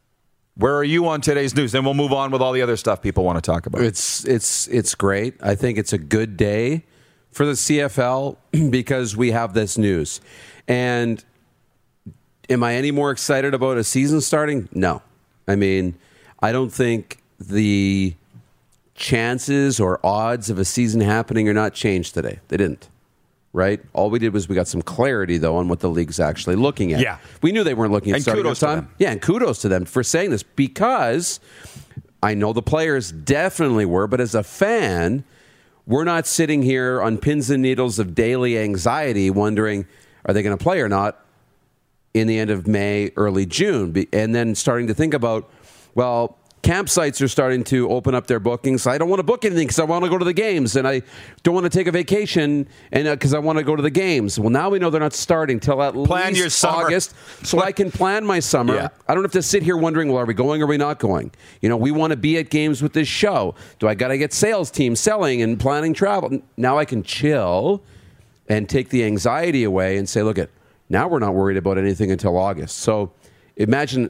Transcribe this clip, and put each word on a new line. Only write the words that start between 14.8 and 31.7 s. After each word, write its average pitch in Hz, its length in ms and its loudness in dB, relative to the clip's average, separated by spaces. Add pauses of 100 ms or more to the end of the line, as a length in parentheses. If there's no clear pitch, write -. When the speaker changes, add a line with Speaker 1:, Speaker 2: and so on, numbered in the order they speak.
Speaker 2:
I 101 80 2
mean, 95 380 2 (460)
I 107 120 0
don't 127 220 -2
think 117 460 -2 (200)
the 98 760 0 (800)
chances 127 840 0
or 92 240 2
odds 110 460 -2
of 101 80 -2
a 95 80 0
season 113 360 0
happening 110 460 0
or 104 60 2
not 107 220 0
changed 92 400 -2
today. 62 320 -6
They 78 100 -4
didn't. 92 320 -2 (640)
Right? 98 280 0 (120)
All 104 180 0
we 117 80 0
did 110 140 0
was 95 140 -2
we 98 60 -2
got 90 140 0
some 87 160 -6
clarity, 104 560 0
though, 80 160 0
on 90 120 0
what 87 120 -2
the 90 100 -2
league's 82 300 -2
actually 85 380 0
looking 113 360 0
at. 78 60 0
Speaker 1:
Yeah. 110 180 -2 (240)
Speaker 2:
We 165 100 4
knew 214 120 0
they 151 100 0
weren't 110 180 0
looking 101 200 0
at 117 60 2
Speaker 1:
And 143 60 -2
Speaker 2:
starting 110 200 0
Speaker 1:
kudos 143 160 -2
Speaker 2:
time. 151 100 2
Speaker 1:
to 151 120 -4
them. - 180 -16
Speaker 2:
Yeah, 185 120 2
and 104 100 -6
kudos 190 400 0
to 107 80 0
them 92 160 2
for 127 180 -2
saying 180 260 0
this, 113 140 -2
because 170 960 -2 (800)